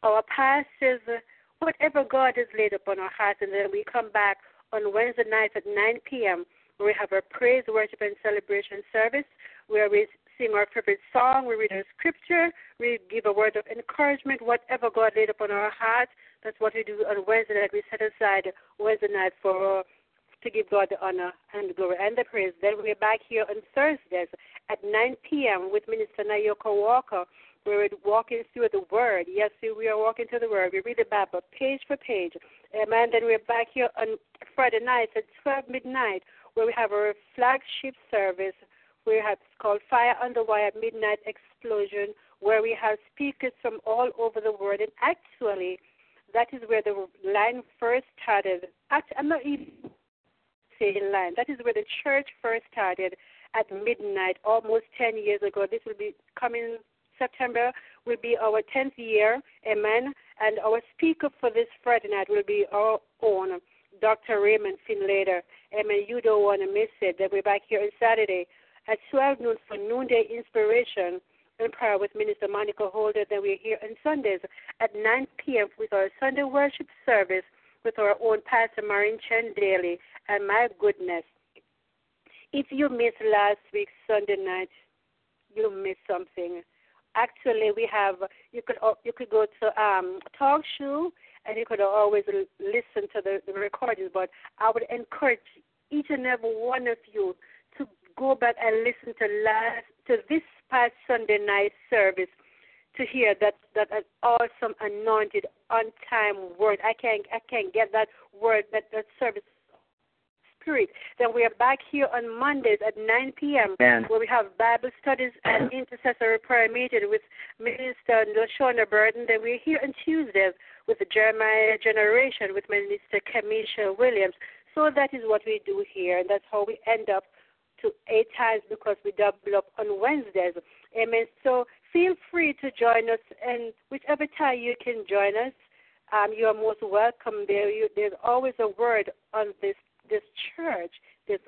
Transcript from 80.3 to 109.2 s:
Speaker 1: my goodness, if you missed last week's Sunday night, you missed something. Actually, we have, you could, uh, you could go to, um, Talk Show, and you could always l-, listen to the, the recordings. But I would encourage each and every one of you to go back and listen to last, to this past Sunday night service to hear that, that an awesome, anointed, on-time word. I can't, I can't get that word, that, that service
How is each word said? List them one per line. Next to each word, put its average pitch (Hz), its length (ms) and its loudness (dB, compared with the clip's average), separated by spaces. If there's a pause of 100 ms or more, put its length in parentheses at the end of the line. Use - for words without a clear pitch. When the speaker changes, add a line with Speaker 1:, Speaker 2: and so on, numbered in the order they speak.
Speaker 1:
my 220 220 2 (100)
goodness, 180 460 -2 (1300)
if 277 180 -4
you 277 180 0
missed 233 320 0 (100)
last 208 280 4 (160)
week's 208 180 -6 (140)
Sunday 208 320 0
night, 190 320 -6 (840)
you 214 160 0
missed 190 380 -8
something. 175 540 -6 (520)
Actually, 220 640 0
we 226 140 -2
have, 196 260 0 (360)
you 233 140 -10
could, 247 160 -4
uh, 220 120 2 (100)
you 233 80 -6
could 240 160 -12
go 214 160 4 (160)
to, 214 220 0
um, 190 380 0 (180)
Talk 285 240 4 (160)
Show, 294 340 -4 (340)
and 214 120 -8
you 226 80 -4
could 214 140 -2
always 208 480 4
l-, 196 160 -2 (160)
listen 202 520 -4
to 208 100 -6
the, 196 240 -4
the 196 60 -10
recordings. 196 600 -6
But 185 160 -4 (280)
I 220 140 2
would 226 160 -4
encourage 240 520 -2 (500)
each 294 200 -2
and 262 160 -4
every 226 280 -2
one 247 320 -4
of 233 120 -2 (140)
you 214 220 -2 (440)
to 285 100 -8 (280)
go 269 180 2
back 240 280 0
and 220 220 2
listen 233 340 -6
to 208 260 -2
last, 220 420 -2 (220)
to 240 80 4 (120)
this 320 140 0 (280)
past 240 220 2 (140)
Sunday 220 380 2
night 202 280 0 (160)
service 190 400 2 (680)
to 254 100 -4
hear 226 340 2
that, 208 140 4 (200)
that 214 160 0
an 208 120 -4 (200)
awesome, 233 580 0
anointed, 214 680 -2 (240)
on-time 208 880 -2
word. 208 260 4
I 226 80 2
can't, 220 400 -2
I 226 60 -4 (100)
can't 208 240 -4
get 214 200 0
that 220 160 2 (320)
word, 220 320 2
that, 214 200 -4
that 214 140 -6 (120)
service 214 240 -4 (1200)